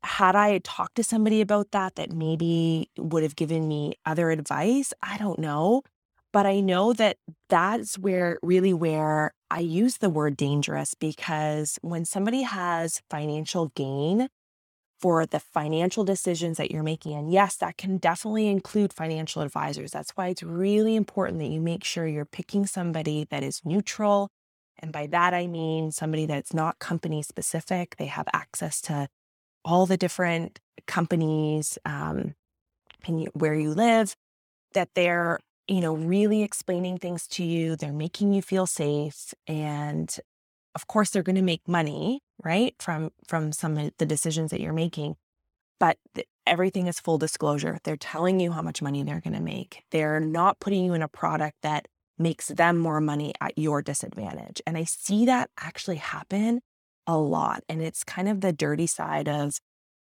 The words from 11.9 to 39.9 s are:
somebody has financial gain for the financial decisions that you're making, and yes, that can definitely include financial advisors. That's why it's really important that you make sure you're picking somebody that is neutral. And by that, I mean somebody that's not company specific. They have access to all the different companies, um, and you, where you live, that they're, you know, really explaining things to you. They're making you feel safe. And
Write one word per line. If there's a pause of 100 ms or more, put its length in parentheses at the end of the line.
somebody
has
financial
gain (680)
for
the
financial
decisions
that
you're
making,
and
yes,
that
can
definitely
include
financial
advisors.
That's
why
it's
really
important
that
you
make
sure
you're
picking
somebody
that
is
neutral. (480)
And
by
that,
I
mean
somebody
that's
not
company
specific.
They
have
access
to (580)
all
the
different (260)
companies,
um, (720)
and
you,
where
you
live, (580)
that
they're, (260)
you
know,
really
explaining
things
to
you.
They're
making
you
feel
safe. (140)
And (580)